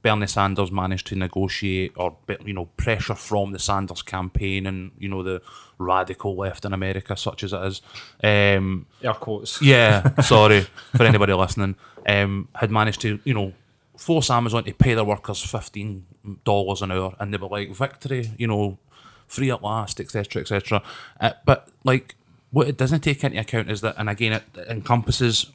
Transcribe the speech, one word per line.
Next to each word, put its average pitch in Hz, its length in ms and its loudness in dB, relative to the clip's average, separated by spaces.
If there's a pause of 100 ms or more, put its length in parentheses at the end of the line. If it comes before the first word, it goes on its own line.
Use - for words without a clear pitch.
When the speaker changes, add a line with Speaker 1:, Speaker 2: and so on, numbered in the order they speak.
Speaker 1:
Bernie 107 260 2
Sanders 98 440 0
managed 92 360 -4
to - 80 -8
negotiate, 95 800 -4
or, 87 220 -6 (280)
you 104 80 -10
know, 90 120 -8 (120)
pressure 110 380 -4
from 98 380 -2
the 92 60 -12
Sanders 98 420 -4
campaign 95 640 -4
and, 95 340 -8
you 98 80 -8
know, 95 160 -6
the 92 180 -6 (360)
radical 92 580 -2
left 95 300 -6
in 98 80 -4
America, 95 420 -4
such - 280 -6
as 98 100 -6
it 92 100 -6
is. 95 180 -6 (400)
Um, 98 640 2 (160)
Speaker 2:
Air 117 120 -2
quotes. - 480 -8
Speaker 1:
yeah, 120 540 6
Speaker 2:
<laughs> 147 60 4
Speaker 1:
sorry 107 400 8 (340)
for 110 80 6
anybody 101 300 6
listening. 95 420 0 (300)
Um, 101 500 0
had 110 140 -2
managed 107 320 0
to, 107 220 -2
you 135 100 -2
know, 98 200 -2 (420)
force 160 340 0
Amazon 117 360 2
to 101 80 -8
pay 123 200 4
their 110 120 2
workers 104 360 -4
fifteen 101 640 -8 (380)
dollars 98 380 0
an 95 100 -4
hour, 92 280 -4
and 101 140 -6
they 104 40 -6
were 95 100 -8
like, 101 260 -6
"Victory, 123 640 -6
you 117 100 -2
know, 104 300 -2 (480)
free 135 260 -2
at 117 120 -6
last," 104 380 -4
et - 100 -12
cetera, 98 300 -4
et - 80 -10
cetera. 101 340 -2 (380)
Uh, 110 100 2 (140)
but, - 240 2 (160)
like, 131 300 0 (360)
what 135 160 4
it 143 100 -4
doesn't 139 240 2
take 143 220 0
into 113 160 -2
account 110 320 -2
is 101 80 -4
that, 107 180 -4
and 107 120 -4
again, 110 240 0
it 110 100 -4 (260)
encompasses 117 840 0